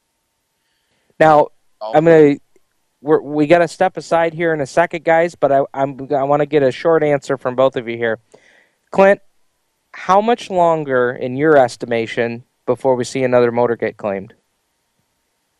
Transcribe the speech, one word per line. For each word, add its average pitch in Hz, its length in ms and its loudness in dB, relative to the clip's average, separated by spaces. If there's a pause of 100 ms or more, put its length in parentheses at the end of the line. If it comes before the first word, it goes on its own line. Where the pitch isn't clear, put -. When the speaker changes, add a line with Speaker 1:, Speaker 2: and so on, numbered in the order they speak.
(1200)
Speaker 1:
Now, 156 300 4 (320)
Speaker 2:
Oh. 110 140 -10
Speaker 1:
I'm 156 100 2
gonna, 156 320 6 (640)
we're, 147 200 0
we 147 260 -2
gotta 170 220 2
step - 280 -4
aside 165 380 -2
here 165 180 -4
in 156 80 -4
a 135 60 -4
second, 170 380 -4
guys, 165 300 0
but 139 180 0
I, 139 100 2 (100)
I'm, 135 400 -6
I 135 120 -2
wanna 147 220 0
get 143 160 0
a 131 80 2
short 160 320 -2
answer 143 360 -2
from 127 180 -8
both 131 200 0
of 117 120 -8
you 117 80 -8
here. 117 220 -4 (720)
Clint, 196 320 4 (720)
how 190 280 0
much 233 300 -4
longer, 156 600 0
in 127 240 -8
your 151 200 2
estimation, 117 880 -2 (220)
before 127 280 0
we 123 100 -4
see 131 200 -6
another 123 260 2
motor 117 240 -2
get 107 220 -6
claimed? 98 380 -8 (1300)